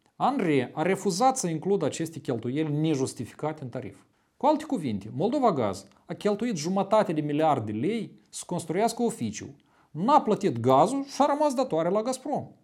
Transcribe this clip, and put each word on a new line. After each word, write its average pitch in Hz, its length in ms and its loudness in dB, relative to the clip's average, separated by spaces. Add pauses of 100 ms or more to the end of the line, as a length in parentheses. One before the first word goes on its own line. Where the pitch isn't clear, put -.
(160)
anre 170 580 2
a 156 80 -2
refuzat 190 540 2
să 185 120 -2
includă 160 360 0
aceste 156 340 -4
cheltuieli 143 640 -2
nejustificate 147 840 -2
în 127 60 -10
tarif. 117 280 -10 (400)
Cu - 100 0
alte 302 180 4
cuvinte, 117 500 -4
Moldova 233 380 2
Gaz 107 340 -2 (200)
a 175 80 -10
cheltuit 208 420 -2
jumătate 190 560 2
de 151 80 -2
miliard 147 460 2
de 107 60 -4
lei 160 400 -4 (160)
să - 180 -14
construiască 190 560 -2
oficiul, 117 520 -4 (360)
n-a 240 300 4
plătit 180 400 0
gazul 156 440 4
și - 180 0
a 285 40 4
rămas 294 280 2
datoare 170 340 0
la 208 140 0
Gazprom. 254 440 -4 (180)